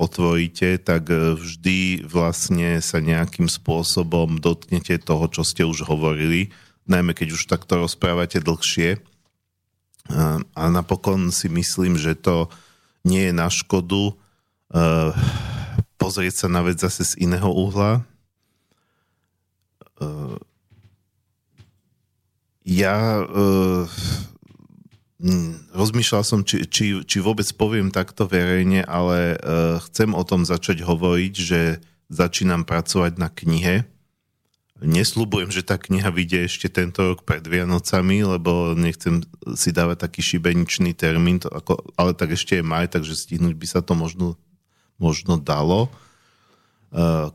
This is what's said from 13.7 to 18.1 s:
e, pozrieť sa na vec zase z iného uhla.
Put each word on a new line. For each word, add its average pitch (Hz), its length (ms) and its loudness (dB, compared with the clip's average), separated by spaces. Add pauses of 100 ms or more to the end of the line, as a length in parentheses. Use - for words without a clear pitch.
e, 104 40 -8 (1900)
pozrieť 95 320 -2
sa - 160 -2
na 87 160 2
vec 87 160 0
zase 92 240 -2
z - 160 -2
iného 90 320 2
uhla. 101 480 2 (2000)